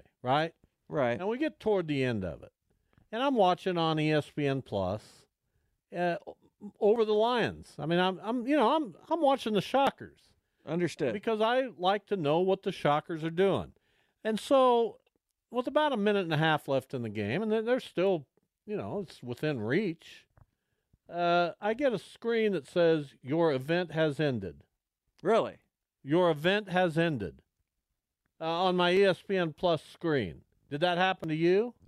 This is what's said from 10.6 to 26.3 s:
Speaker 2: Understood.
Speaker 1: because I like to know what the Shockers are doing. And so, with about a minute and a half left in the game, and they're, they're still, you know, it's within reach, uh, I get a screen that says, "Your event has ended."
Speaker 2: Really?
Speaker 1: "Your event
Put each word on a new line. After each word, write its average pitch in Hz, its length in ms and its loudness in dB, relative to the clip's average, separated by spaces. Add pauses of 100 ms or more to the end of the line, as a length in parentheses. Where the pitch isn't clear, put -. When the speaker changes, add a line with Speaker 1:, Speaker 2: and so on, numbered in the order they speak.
Speaker 2:
Understood. 160 460 -2
Speaker 1:
because 214 300 -4
I 247 360 0
like 190 300 0
to 208 80 -4
know 156 240 2
what 190 240 0
the 196 80 -4
Shockers 156 520 -2
are 165 80 -4
doing. 165 420 0 (500)
And 220 160 -2
so, 247 580 2 (540)
with 240 160 -4
about 294 240 0
a 240 60 -2
minute 202 260 0
and 165 100 -4
a 143 40 2
half 156 320 0
left 135 240 -2
in 127 80 -6
the 113 80 -6
game, 107 320 -4
and 220 100 -4
they're, 220 100 0
they're 240 200 -2
still, 175 440 -2 (400)
you 208 120 -8
know, 131 220 -6
it's - 220 -14
within 123 400 -6
reach, 165 640 -4 (840)
uh, 175 480 2
I 214 140 -2
get 262 180 0
a 196 80 -2
screen 220 540 -2
that 151 140 -4
says, 165 540 2
"Your 160 300 0
event 160 400 -2
has 156 300 0
ended." 95 420 -4 (580)
Speaker 2:
Really? 160 340 2 (480)
Speaker 1:
"Your 170 260 2
event 180 400 0